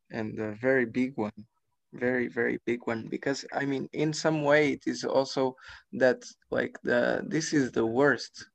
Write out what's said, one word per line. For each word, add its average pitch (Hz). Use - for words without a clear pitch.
and 110
a 107
very 127
big 127
one, 107
very, 123
very 120
big 120
one. 113
Because, 135
I 139
mean, 139
in 151
some 156
way, 147
it 127
is 123
also 135
that, 123
like, 123
the, 123
this 156
is 131
the 117
worst, 123